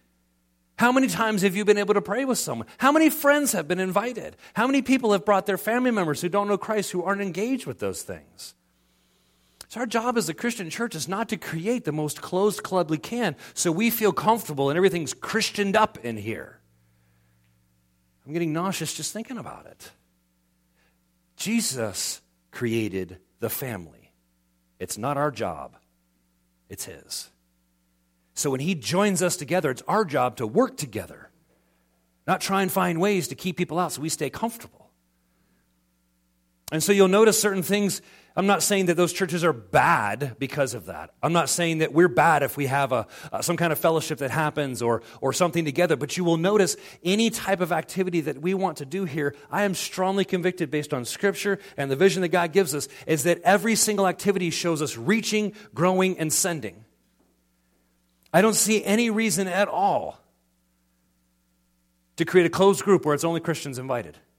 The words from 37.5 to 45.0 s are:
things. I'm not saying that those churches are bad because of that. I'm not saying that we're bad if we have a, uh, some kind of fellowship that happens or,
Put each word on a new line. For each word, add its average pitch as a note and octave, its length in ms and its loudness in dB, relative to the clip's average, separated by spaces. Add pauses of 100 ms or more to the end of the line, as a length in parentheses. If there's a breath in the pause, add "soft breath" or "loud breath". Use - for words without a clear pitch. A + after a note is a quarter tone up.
things. G3+ 380 0 (360 soft breath)
I'm F#3 100 2
not F#3+ 160 4
saying G3 220 2
that F3 80 4
those E3+ 180 2
churches E3+ 320 -2
are E3+ 80 4
bad B2 880 0
because C3+ 340 -2
of G#2 120 -12
that. E2 360 -12
I'm D3+ 120 0
not E3 160 2
saying E3 300 0
that D#3 120 0
we're E3 160 6
bad D3+ 340 4
if C3 140 -2
we C#3+ 120 -2
have C3+ 260 0
a, A#2 140 0 (220 loud breath)
uh, - 120 -6
some E3+ 160 -2
kind E3 160 0
of C#3+ 60 -4
fellowship D#3+ 400 0
that C3+ 120 -4
happens C#3+ 500 -2
or, A#2 220 2 (160 loud breath)